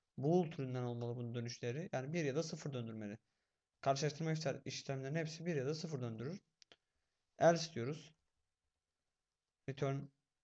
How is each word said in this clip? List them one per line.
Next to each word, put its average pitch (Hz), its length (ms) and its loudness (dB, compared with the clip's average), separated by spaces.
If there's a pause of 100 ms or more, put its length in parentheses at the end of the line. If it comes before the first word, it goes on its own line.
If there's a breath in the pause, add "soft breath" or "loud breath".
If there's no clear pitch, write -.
(180)
Bool 160 320 6
türünden 127 320 -4
olmalı 120 340 -2
bunun 120 180 -4
dönüşleri. 120 580 -4
Yani 139 200 -2
bir 170 120 2
ya 135 120 2
da 165 60 2
sıfır 156 300 -4
döndürmeli. 110 460 -4 (640)
Karşılaştırma 147 520 2
işler-, 143 320 0
işlemlerinin 139 540 -4
hepsi 160 280 -4
bir 175 100 2
ya 127 100 0
da 156 80 0
sıfır 160 260 -4
döndürür. 120 400 -4 (1000)
Else 165 360 6
diyoruz. 120 400 -4 (1500)
Return, 139 300 0 (460)